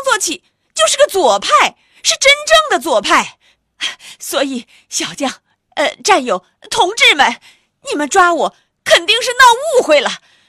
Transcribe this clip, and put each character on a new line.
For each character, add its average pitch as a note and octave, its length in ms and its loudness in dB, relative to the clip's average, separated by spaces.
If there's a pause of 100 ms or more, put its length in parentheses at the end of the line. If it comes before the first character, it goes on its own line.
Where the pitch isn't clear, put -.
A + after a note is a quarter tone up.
作 B4 140 0
起 E4+ 260 -8 (300)
就 D#5+ 140 0
是 - 100 -4
个 C#5 100 4
左 B3+ 320 0
派， B4 380 0 (260)
是 E5 140 -2
真 C#5 160 2 (120)
正 D#5 240 2
的 E4 140 -2
左 A#3+ 180 0
派。 D4 380 -2 (800)
所 - 240 -4
以， C4 240 -6 (220)
小 F3+ 240 -8
将、 - 280 -8 (340)
呃， D4 280 -4
战 E4+ 220 0
友、 B3 180 -4 (260)
同 G#4 260 -2
志 A#4 200 2
们， A#3+ 240 0 (500)
你 A#4 60 -6
们 D4 140 -4
抓 F4+ 240 2
我 A3+ 220 -2 (280)
肯 E4+ 220 0
定 A4 160 0
是 A#4 100 -4
闹 B4+ 480 4
误 - 40 2
会 D4 180 2
了， G3 200 -6 (280)